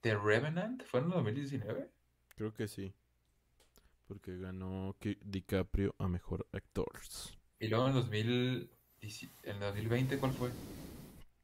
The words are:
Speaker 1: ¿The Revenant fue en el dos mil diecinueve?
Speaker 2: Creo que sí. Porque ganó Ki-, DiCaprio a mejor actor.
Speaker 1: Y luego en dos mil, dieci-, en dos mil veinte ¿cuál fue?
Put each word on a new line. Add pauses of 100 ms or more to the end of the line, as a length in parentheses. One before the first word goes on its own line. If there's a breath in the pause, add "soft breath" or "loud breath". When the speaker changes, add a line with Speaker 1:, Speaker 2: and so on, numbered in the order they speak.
Speaker 1:
¿The
Revenant
fue
en
el
dos
mil
diecinueve? (460)
Speaker 2:
Creo
que
sí. (1120 soft breath)
Porque
ganó
Ki-,
DiCaprio
a
mejor
actor. (720)
Speaker 1:
Y
luego
en
dos
mil, (320)
dieci-, (120)
en
dos
mil
veinte
¿cuál
fue? (920)